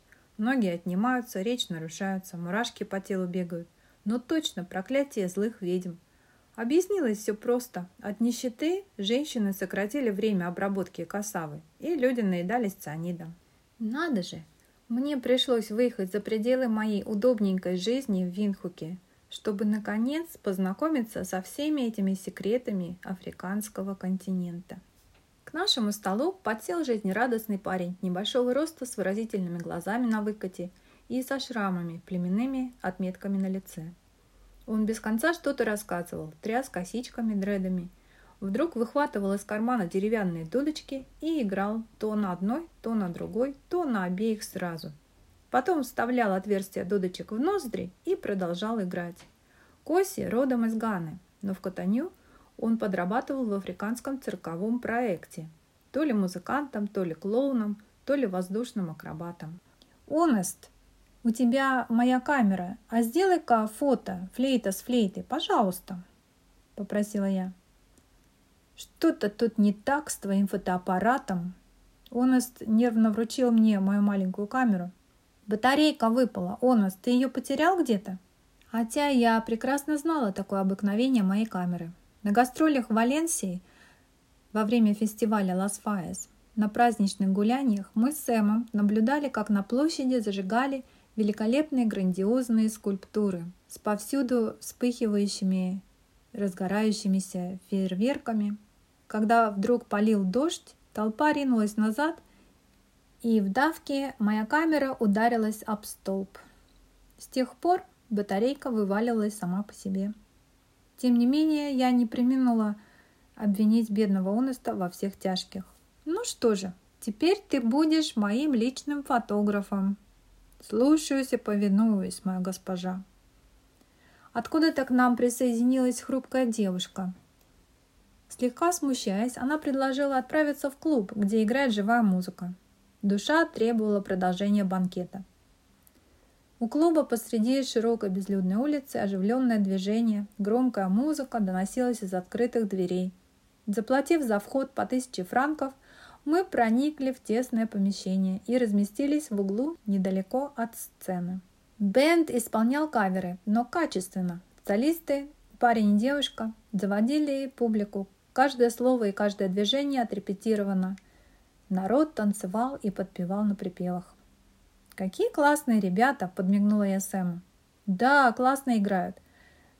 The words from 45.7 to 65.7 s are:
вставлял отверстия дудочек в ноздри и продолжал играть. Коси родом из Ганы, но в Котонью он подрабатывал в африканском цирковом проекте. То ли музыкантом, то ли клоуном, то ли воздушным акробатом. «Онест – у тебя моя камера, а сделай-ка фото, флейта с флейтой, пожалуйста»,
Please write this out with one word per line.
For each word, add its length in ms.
вставлял 500
отверстия 500
дудочек 480
в 80
ноздри 520
и 120
продолжал 680
играть. 360
Коси 380
родом 440
из 100
Ганы, 420
но 120
в 80
Котонью 500
он 200
подрабатывал 680
в 80
африканском 680
цирковом 580
проекте. 680
То 120
ли 80
музыкантом, 760
то 160
ли 100
клоуном, 680
то 100
ли 100
воздушным 680
акробатом. 680
«Онест – 600
у 80
тебя 580
моя 300
камера, 580
а 120
сделай-ка 640
фото, 680
флейта 380
с 100
флейтой, 420
пожалуйста», 800